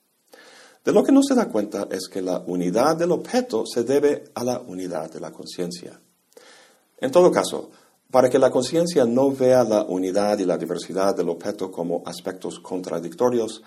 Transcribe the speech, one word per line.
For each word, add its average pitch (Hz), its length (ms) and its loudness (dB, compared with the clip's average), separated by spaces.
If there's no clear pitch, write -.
De - 100 0
lo 190 120 6
que - 80 4
no 277 100 8
se - 120 2
da 226 140 2
cuenta 101 420 -4
es 95 180 -6
que 92 140 -8
la 92 240 -2
unidad 92 500 0
del 170 160 0
objeto 196 540 -2
se 120 180 -2
debe 143 400 2
a 117 80 -6
la 123 180 -2
unidad 87 500 -8
de 78 100 -12
la 80 100 -10
conciencia. - 680 -10
En 135 120 -4
todo 175 200 8
caso, - 400 -2
para 127 180 6
que 131 100 4
la 131 120 6
conciencia 147 560 0
no 131 240 2
vea 127 340 4
la 107 200 2
unidad 95 540 0
y 98 60 0
la 87 140 0
diversidad 85 560 -2
del 87 160 -2
objeto 95 400 -6
como 85 340 -4
aspectos 90 560 -10
contradictorios, 92 1080 -4